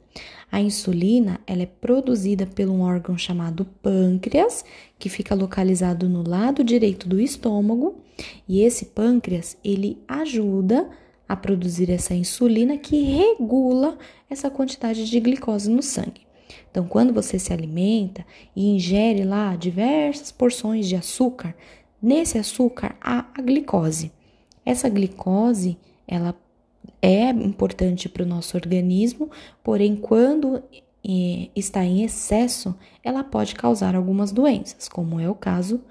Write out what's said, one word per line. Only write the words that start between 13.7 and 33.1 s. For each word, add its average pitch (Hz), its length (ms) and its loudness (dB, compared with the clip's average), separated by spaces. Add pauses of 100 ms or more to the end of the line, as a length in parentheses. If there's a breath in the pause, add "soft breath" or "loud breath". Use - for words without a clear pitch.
essa 277 200 -6
quantidade 233 600 -4
de 233 100 2
glicose 220 500 0
no 247 140 2
sangue. - 440 -8 (420 loud breath)
Então, 180 180 -2
quando 233 260 4
você 202 260 -2
se 185 140 -6
alimenta 185 720 -2 (300 loud breath)
e 202 200 2
ingere 196 480 2
lá 196 320 0
diversas 240 760 -2
porções 220 560 0
de 185 80 0
açúcar, 240 600 -4 (460 loud breath)
nesse 285 360 2
açúcar - 640 -2
há 247 320 -2
a 269 80 -10
glicose. 175 680 0 (520 soft breath)
Essa 247 260 0
glicose, 190 880 0 (300 soft breath)
ela 175 280 -4 (680)
é 196 280 6
importante 196 800 0
pro 180 160 -6
nosso 175 320 -4
organismo, 185 720 0 (340 loud breath)
porém, 208 320 2
quando, 262 680 2 (460)
eh, 180 480 -2
está 196 280 -2
em 185 200 2
excesso, 226 720 -2 (280 soft breath)
ela 262 200 -4